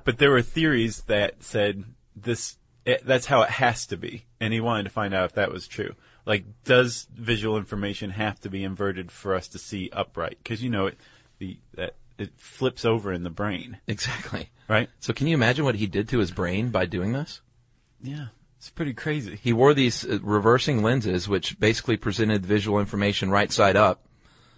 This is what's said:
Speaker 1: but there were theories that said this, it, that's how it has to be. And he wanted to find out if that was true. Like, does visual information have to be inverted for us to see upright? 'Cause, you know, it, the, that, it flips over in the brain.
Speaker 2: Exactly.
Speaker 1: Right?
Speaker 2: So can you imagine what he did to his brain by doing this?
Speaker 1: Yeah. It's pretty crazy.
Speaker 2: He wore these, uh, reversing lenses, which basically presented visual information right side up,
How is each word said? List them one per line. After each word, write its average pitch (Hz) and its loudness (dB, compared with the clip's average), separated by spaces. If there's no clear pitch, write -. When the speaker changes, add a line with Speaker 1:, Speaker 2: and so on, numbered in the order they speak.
Speaker 1:
but 120 0
there 143 8
were 123 6
theories 127 0
that 104 0
said 101 0
this, 113 -6
it, 123 0
that's 127 2
how 127 6
it - 2
has 120 0
to 98 -6
be. - -12
And 110 -2
he 113 0
wanted 110 -2
to 98 -10
find 101 -4
out 92 2
if - -6
that 101 0
was 90 -10
true. - -8
Like, 104 0
does 127 2
visual 110 -2
information 101 -6
have 104 -6
to - -12
be 98 -6
inverted 95 -4
for 98 -4
us 92 -4
to 92 -16
see 95 -8
upright? - -6
'Cause, 113 -8
you 123 -4
know, 98 0
it, - -4
the, 92 -10
that, - -8
it 101 -8
flips - -4
over 107 0
in 87 -4
the 87 -6
brain. 98 -6
Speaker 2:
Exactly. - -6
Speaker 1:
Right? 110 2
Speaker 2:
So - -6
can 135 -2
you 165 2
imagine 131 2
what 123 0
he 107 -2
did 98 -2
to 123 0
his 90 0
brain 98 -2
by 92 2
doing 92 -4
this? 143 -6
Speaker 1:
Yeah. 139 -10
It's - -20
pretty 143 -6
crazy. 135 -4
Speaker 2:
He 120 2
wore 131 8
these, 127 2
uh, 107 -2
reversing 110 4
lenses, 104 0
which 95 -2
basically 110 2
presented 107 0
visual 104 2
information 101 0
right 101 2
side 98 6
up, 101 4